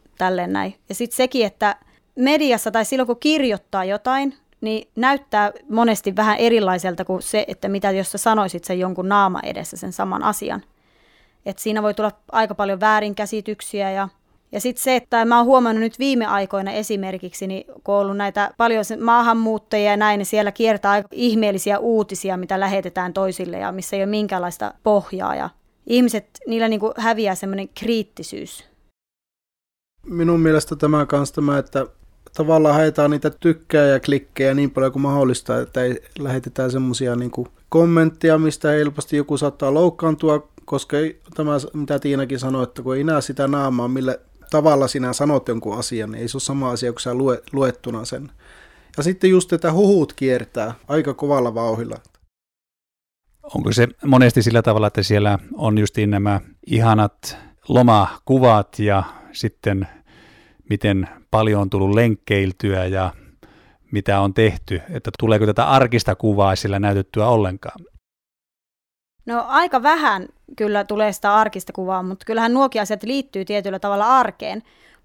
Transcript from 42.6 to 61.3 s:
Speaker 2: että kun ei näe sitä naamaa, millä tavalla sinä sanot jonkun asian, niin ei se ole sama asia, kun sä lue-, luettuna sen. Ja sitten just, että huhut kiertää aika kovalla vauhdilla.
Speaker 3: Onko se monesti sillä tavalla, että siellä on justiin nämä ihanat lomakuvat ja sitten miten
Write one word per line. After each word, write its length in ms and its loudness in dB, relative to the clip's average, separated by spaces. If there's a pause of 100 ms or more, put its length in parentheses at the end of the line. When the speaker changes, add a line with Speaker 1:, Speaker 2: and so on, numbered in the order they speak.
Speaker 2:
että 180 -8
kun 160 -2
ei 60 -2
näe 180 0
sitä 260 -2
naamaa, 400 0
millä 280 -2 (360)
tavalla 360 4
sinä 260 -4
sanot 340 0
jonkun 320 -4
asian, 320 -6
niin 100 -12
ei 60 -6
se 100 -8
ole 40 -8
sama 280 -4
asia, 220 -2
kun 100 -8
sä 120 -6
lue-, 380 0
luettuna 540 -2
sen. 260 -12 (640)
Ja 60 0
sitten 260 2
just, 240 4
että 200 0
huhut 400 4
kiertää 600 -2 (140)
aika 260 0
kovalla 420 0
vauhdilla. 400 -4 (1500)
Speaker 3:
Onko 280 -4
se 160 4 (180)
monesti 380 6
sillä 180 2
tavalla, 260 2
että 160 -2
siellä 360 2 (140)
on 240 0
justiin 320 0
nämä 320 0 (260)
ihanat 680 0 (300)
lomakuvat 1120 4
ja 240 2 (280)
sitten 560 -4 (840)
miten 400 0 (220)